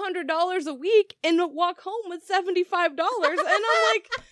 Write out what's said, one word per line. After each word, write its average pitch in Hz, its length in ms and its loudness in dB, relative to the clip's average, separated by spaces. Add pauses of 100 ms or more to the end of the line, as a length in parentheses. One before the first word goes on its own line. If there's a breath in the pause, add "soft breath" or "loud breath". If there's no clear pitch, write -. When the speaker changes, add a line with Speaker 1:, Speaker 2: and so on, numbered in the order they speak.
Speaker 1:
hundred 359 260 -6
dollars 339 380 0
a 302 80 -6
week 381 500 2
and 330 160 4 (140)
walk 349 260 -2
home 415 300 -8
with 339 140 -10
seventy-five 359 680 0
dollars, 330 440 0
and 605 100 0
I'm 453 460 2
like, 359 160 -4
Speaker 2:
<laughs> 508 220 -10